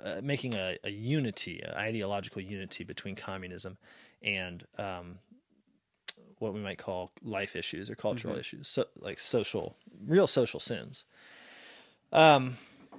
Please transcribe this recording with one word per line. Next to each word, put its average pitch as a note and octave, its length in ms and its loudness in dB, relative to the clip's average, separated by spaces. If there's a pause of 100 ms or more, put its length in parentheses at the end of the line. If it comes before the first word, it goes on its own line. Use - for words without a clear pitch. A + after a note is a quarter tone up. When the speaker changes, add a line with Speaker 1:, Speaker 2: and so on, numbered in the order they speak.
Speaker 1:
uh, F#2 180 -4
making C#3 300 -2
a, F#2 320 -2
a G2+ 60 -6
unity, A2 760 -2
an - 80 -8
ideological G2+ 720 -2
unity G2 420 -8
between G2 320 -8
communism F#2 600 -8 (440)
and, F#2 440 -4 (100)
um, F#2 440 -8 (1160)
what A2 140 -4
we G#2 80 -6
might G2 160 -6
call F2+ 340 -6 (120)
life G2 340 -4
issues F2 320 -6
or A2 60 -8
cultural A2 400 -2
Speaker 2:
Mm-hmm. - 60 -4
Speaker 1:
issues, - 280 -10
so, - 160 0 (160)
like, - 180 -8
social, - 560 0 (320)
real E3 200 8
social - 340 2
sins, - 460 -6 (1040)
um, C#3+ 440 10 (420)